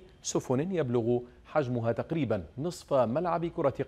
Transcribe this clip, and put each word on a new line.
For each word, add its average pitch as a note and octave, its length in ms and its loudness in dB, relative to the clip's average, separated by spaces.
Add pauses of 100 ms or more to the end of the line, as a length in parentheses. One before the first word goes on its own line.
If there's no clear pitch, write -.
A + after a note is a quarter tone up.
(220)
سفن - 380 0 (160)
يبلغ A#2+ 440 2 (260)
حجمها A#2+ 460 0
تقريبًا A#2 520 0 (140)
نصف D#3+ 360 -4
ملعب D#3+ 520 2
كرة E3 300 0 (120)